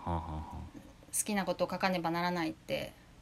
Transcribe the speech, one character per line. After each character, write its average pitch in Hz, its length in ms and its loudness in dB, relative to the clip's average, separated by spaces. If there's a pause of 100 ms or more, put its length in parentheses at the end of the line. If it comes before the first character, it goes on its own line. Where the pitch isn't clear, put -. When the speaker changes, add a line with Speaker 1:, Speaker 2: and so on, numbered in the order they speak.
Speaker 1:
あ 87 100 0
は 82 120 0
あ。 78 140 -4 (720)
Speaker 2:
好 - 120 0
き 214 100 0
な 196 80 4
こ 180 120 2
と 180 100 4
を 170 40 -2
書 180 80 -2
か 190 120 4
ね 180 100 2
ば 165 120 2
な 170 100 2
ら 180 100 4
な 170 140 2
い 160 60 0
っ - 20 -10
て - 400 -4 (280)